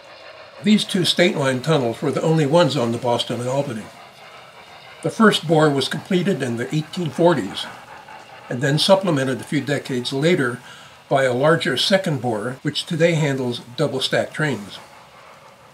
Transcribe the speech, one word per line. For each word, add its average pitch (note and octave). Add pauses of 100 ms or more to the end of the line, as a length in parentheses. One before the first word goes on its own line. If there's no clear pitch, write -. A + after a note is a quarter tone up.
(600)
These G#3
two F3+
state F3+
line C3
tunnels B2
were C3+
the C3
only D#3+
ones D3+
on A#2
the A#2
Boston A#2
and B2
Albany. - (1160)
The D#3+
first G#3
bore D#3
was C#3
completed F3
in A#2+
the A#2+
eighteen D#3
forties C3+ (840)
and C3+
then C#3
supplemented C3+
a G#2+
few C#3+
decades B2
later C#3 (480)
by C3+
a B2+
larger D3+
second D3+
bore, A#2
which -
today E3+
handles C3 (160)
double B2
stack A#2
trains. A2 (960)